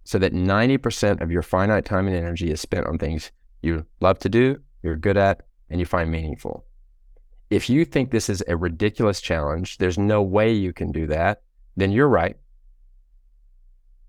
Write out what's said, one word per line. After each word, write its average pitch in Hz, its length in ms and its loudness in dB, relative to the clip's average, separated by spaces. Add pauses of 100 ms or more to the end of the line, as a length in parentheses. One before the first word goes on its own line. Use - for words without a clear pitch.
so - 140 -2
that 92 140 2
ninety 101 440 2
percent 110 460 -2
of 82 80 -4
your 87 120 0
finite 98 420 0
time 95 240 0
and 92 80 -2
energy 85 340 -4
is 78 100 -4
spent - 260 -4
on 80 120 -4
things 80 320 -4 (320)
you 80 240 -2 (140)
love 92 180 4
to - 100 -2
do, 123 300 4 (240)
you're 82 140 -2
good 98 200 0
at, 98 260 2 (280)
and 90 100 -2
you 87 60 -2
find 85 240 0
meaningful? 80 560 -8 (840)
If 104 220 0
you 147 140 4
think 131 260 -2
this 110 180 -2
is 98 200 -4
a 85 80 0
ridiculous 92 640 0
challenge, 80 580 -4
there's 90 200 0
no 104 220 2
way 104 320 2
you 98 200 -2
can 87 180 -6
do 80 160 -4
that, 82 360 -2 (340)
then 98 140 0
you're 127 180 4
right. 92 280 2 (1700)